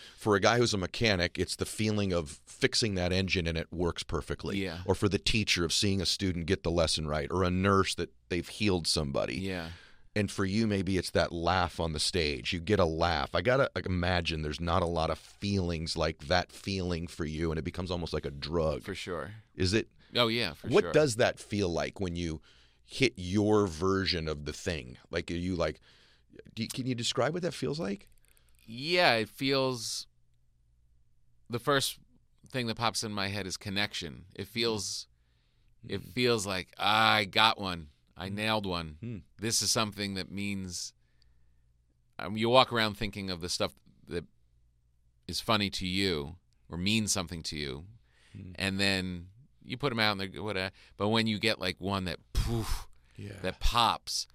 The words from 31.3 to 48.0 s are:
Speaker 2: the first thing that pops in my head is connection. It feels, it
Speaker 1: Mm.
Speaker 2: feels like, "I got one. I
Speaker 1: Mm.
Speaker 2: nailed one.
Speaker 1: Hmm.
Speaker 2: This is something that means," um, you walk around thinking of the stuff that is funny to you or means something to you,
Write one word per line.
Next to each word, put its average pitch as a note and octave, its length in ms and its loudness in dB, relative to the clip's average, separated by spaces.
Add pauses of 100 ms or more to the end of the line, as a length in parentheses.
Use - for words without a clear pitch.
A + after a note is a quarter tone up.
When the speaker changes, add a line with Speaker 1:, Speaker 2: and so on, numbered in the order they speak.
Speaker 2:
the A#2 100 -4
first C3+ 400 0 (520)
thing B2+ 160 -4
that A2 100 -2
pops A2+ 260 0
in G#2+ 100 -6
my G2 160 -2
head G2 180 -4
is F2 100 -6
connection. F#2 800 -4
It G2+ 120 -8
feels, A2+ 600 -4 (800)
it G2 140 -6
Speaker 1:
Mm. - 100 -18
Speaker 2:
feels A#2+ 340 2
like, F#2 220 -4 (100)
"I G#2+ 460 6
got A2 340 4
one. F2 300 -6 (280)
I F#2 120 -8
Speaker 1:
Mm. G2+ 60 -8
Speaker 2:
nailed G#2+ 320 0
one. E2 340 -4
Speaker 1:
Hmm. A#2 160 -10 (220)
Speaker 2:
This A2 240 0
is G2+ 80 0
something G2+ 440 -2
that F#2+ 160 -8
means," G2 600 -8 (1300)
um, G2+ 180 -6
you A2+ 140 2
walk B2+ 220 8
around A2 240 2
thinking G2+ 340 -4
of F2+ 100 -6
the F2 80 -4
stuff G2 240 -2 (360)
that E2 160 -6 (1000)
is - 140 -6
funny G#2 300 2
to - 160 -6
you F2+ 500 -2 (320)
or - 80 -10
means G#2 360 0
something E2+ 320 -6
to - 120 -8
you, C#2+ 300 -8 (460)